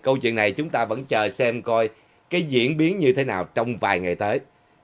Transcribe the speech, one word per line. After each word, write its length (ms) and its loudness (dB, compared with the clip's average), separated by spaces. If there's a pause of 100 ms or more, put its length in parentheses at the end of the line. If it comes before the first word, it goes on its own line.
câu 160 2
chuyện 180 0
này 160 2
chúng 180 -4
ta 160 0
vẫn 200 -6
chờ 240 0
xem 320 0
coi 280 0 (400)
cái 120 -2
diễn 360 0
biến 220 0
như 140 4
thế 100 0
nào 200 -4
trong 340 -4
vài 220 2
ngày 160 -2
tới. 240 -2 (440)